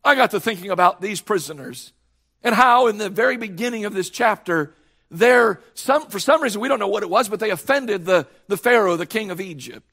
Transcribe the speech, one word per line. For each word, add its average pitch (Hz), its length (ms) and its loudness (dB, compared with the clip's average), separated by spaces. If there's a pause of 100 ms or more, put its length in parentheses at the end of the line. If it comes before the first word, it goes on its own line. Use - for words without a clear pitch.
I 285 120 4
got 247 160 2
to 196 80 -2
thinking 196 300 -6
about 180 300 2
these 196 200 -6
prisoners 143 720 -8 (500)
and 226 120 0
how 247 340 6
in 208 100 -2
the 214 100 -6
very 240 280 -2
beginning 220 480 -6
of 208 100 -8
this 185 160 -6
chapter, 180 640 -2 (380)
they're 233 480 4 (140)
some, 294 340 0
for 202 100 -10
some 311 240 4
reason, 208 180 -2
we 247 60 -6
don't 269 140 0
know 196 80 -2
what 202 160 -2
it 170 60 -8
was, 214 180 2
but 208 100 -6
they 214 120 -2
offended 208 540 -2
the, 175 220 2 (220)
the 196 80 0
Pharaoh, 214 400 2
the 165 100 -6
king 220 240 -6
of 180 100 -8
Egypt. 131 520 -14